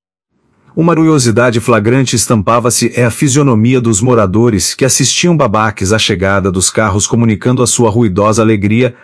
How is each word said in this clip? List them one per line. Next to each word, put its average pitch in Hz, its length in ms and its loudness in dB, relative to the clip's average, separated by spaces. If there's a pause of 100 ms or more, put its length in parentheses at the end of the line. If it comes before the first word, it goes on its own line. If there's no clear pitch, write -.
(760)
Uma 165 200 0
curiosidade 123 680 2
flagrante 117 560 0
estampava-se 117 840 0
é 135 60 2
a 117 60 0
fisionomia 127 680 0
dos 113 220 0
moradores 110 720 0
que - 140 -2
assistiam 160 500 0
babaques 107 560 -2
à 110 60 2
chegada 95 520 -2
dos 92 200 -2
carros 104 360 -2
comunicando 120 560 0
a 113 40 0
sua 113 240 0
ruidosa 107 500 0
alegria, 110 640 0